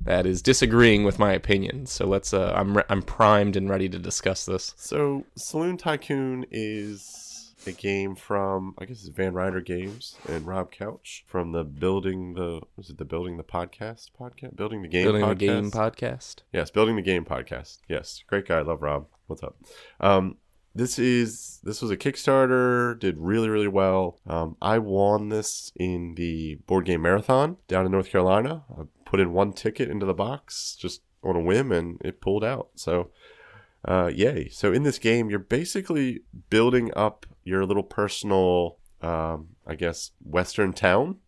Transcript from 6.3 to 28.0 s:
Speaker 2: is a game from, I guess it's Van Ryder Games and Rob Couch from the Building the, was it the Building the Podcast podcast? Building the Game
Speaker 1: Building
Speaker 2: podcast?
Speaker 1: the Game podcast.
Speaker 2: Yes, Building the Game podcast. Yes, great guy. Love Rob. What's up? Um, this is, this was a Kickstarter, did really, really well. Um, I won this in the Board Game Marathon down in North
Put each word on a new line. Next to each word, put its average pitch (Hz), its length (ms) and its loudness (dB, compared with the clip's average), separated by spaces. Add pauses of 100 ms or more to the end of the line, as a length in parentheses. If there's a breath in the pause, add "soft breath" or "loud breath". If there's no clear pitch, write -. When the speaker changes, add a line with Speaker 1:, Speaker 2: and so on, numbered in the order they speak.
Speaker 2:
is 107 1000 -10 (140)
a 95 60 -8
game 98 420 -2
from, 98 640 -4
I - 60 -14
guess 113 160 -16
it's 95 80 -18
Van 92 260 -2
Ryder 92 260 -2
Games 92 560 -8 (120)
and 80 180 -6
Rob 92 240 -6
Couch - 560 -14
from 87 260 -4
the 82 120 -2
Building 92 680 -4
the, 85 260 -6 (160)
was 95 120 -18
it 73 100 -18
the 78 60 -10
Building 85 320 -6
the 85 80 -10
Podcast 104 760 -10
podcast? 123 380 -18
Building 104 260 -6
the 85 60 -12
Game 90 160 2
Speaker 1:
Building 104 200 4
Speaker 2:
podcast? 98 140 2
Speaker 1:
the 98 80 0
Game 104 260 0
podcast. 117 640 -4 (180)
Speaker 2:
Yes, 78 180 -2
Building 110 260 4
the 98 60 -2
Game 87 220 0
podcast. - 540 -10 (100)
Yes, - 400 -8
great 101 180 -2
guy. 82 140 2
Love 76 220 -4
Rob. 73 240 -2 (200)
What's - 160 -10
up? - 140 -12 (440 loud breath)
Um, 95 360 4 (360)
this 123 280 -2
is, 120 640 0
this 104 160 -8
was 117 100 -4
a 98 60 0
Kickstarter, 127 1000 2
did 90 200 0
really, 107 300 2
really 107 180 2
well. 95 600 2
Um, 82 340 -4
I 107 180 2
won 104 520 2
this - 440 -4
in 87 420 -4
the 80 400 -6 (100)
Board 92 180 2
Game 85 180 0
Marathon 131 540 2 (100)
down 92 200 0
in 92 60 0
North 95 180 0